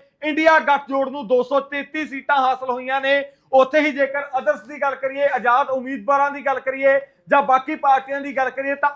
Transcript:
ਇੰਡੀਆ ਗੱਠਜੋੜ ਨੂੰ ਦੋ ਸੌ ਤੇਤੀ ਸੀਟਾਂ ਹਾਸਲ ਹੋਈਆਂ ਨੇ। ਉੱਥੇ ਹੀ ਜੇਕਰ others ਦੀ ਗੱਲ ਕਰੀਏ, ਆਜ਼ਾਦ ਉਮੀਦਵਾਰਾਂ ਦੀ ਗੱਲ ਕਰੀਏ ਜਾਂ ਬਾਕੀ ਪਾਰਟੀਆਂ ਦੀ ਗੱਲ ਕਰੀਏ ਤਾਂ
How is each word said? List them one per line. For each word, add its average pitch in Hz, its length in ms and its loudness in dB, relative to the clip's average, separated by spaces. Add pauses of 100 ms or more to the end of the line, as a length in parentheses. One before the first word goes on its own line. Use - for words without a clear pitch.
(220)
ਇੰਡੀਆ 311 360 4
ਗੱਠਜੋੜ 269 500 0
ਨੂੰ 247 180 -10
ਦੋ 247 160 2
ਸੌ 269 180 -2
ਤੇਤੀ 285 460 -6
ਸੀਟਾਂ 277 300 -2
ਹਾਸਲ 262 340 0
ਹੋਈਆਂ 254 300 -4
ਨੇ। 277 240 0 (280)
ਉੱਥੇ 262 280 4
ਹੀ 294 120 2
ਜੇਕਰ 277 300 -2 (180)
others 285 280 -2
ਦੀ 285 120 -14
ਗੱਲ 269 140 -2
ਕਰੀਏ, 269 380 -2
ਆਜ਼ਾਦ 247 360 2
ਉਮੀਦਵਾਰਾਂ 269 600 -2
ਦੀ 269 160 -10
ਗੱਲ 262 140 -2
ਕਰੀਏ 269 400 2 (280)
ਜਾਂ 277 140 4
ਬਾਕੀ 262 320 0
ਪਾਰਟੀਆਂ 269 460 0
ਦੀ 277 160 -10
ਗੱਲ 262 140 0
ਕਰੀਏ 269 240 -4
ਤਾਂ 285 220 0